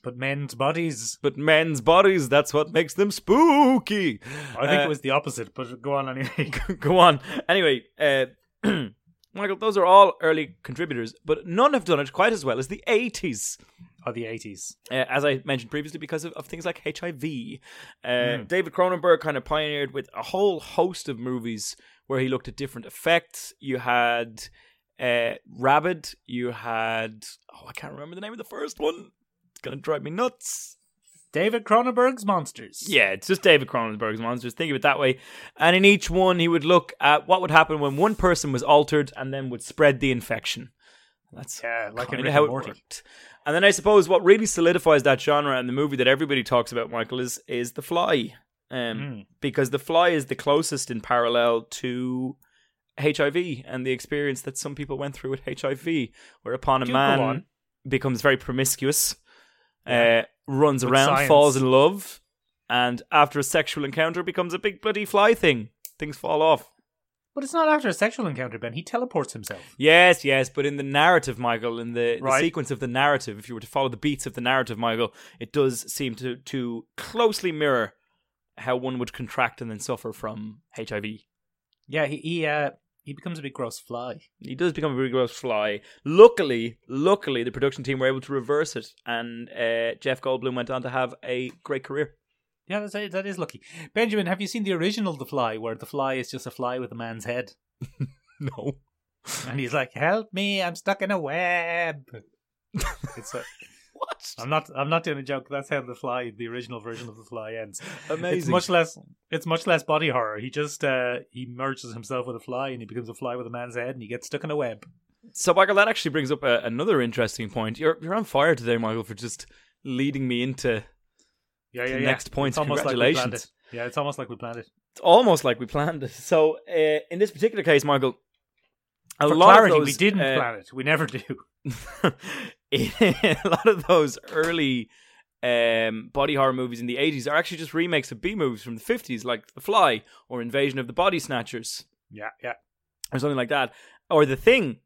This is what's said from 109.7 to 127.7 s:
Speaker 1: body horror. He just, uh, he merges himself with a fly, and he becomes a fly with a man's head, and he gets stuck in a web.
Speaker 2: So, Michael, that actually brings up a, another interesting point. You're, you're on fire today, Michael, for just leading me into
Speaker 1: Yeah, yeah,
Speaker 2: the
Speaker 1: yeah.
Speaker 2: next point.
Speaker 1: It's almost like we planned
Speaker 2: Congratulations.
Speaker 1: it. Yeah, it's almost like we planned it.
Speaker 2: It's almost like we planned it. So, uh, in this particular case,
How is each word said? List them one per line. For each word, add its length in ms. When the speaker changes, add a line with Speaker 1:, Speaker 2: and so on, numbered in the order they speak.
Speaker 1:
body 260
horror. 280
He 140
just, 320
uh, 360
he 180
merges 440
himself 340
with 80
a 40
fly, 300
and 120
he 40
becomes 240
a 60
fly 220
with 100
a 20
man's 260
head, 200
and 60
he 60
gets 200
stuck 160
in 80
a 40
web. 300
Speaker 2:
So, 200
Michael, 220
that 120
actually 240
brings 200
up 120
a, 200
another 380
interesting 480
point. 300
You're, 220
you're 120
on 120
fire 300
today, 220
Michael, 260
for 120
just 320
leading 440
me 160
into 400
Speaker 1:
Yeah, 120
yeah, 100
Speaker 2:
the 60
Speaker 1:
yeah. 40
Speaker 2:
next 260
point. 200
Speaker 1:
It's 80
almost 260
like 80
we 60
planned 160
Speaker 2:
Congratulations. 360
Speaker 1:
it. 40
Yeah, 100
it's 120
almost 220
like 100
we 60
planned 220
it. 120
Speaker 2:
It's 80
almost 420
like 160
we 60
planned 380
it. 80
So, 480
uh, 300
in 80
this 140
particular 320
case, 200